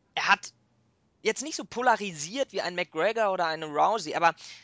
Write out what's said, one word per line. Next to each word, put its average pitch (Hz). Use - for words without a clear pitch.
er -
hat -
jetzt 214
nicht 311
so 269
polarisiert 208
wie 190
ein 180
McGregor 190
oder 180
eine 160
Rousey, 156
aber 165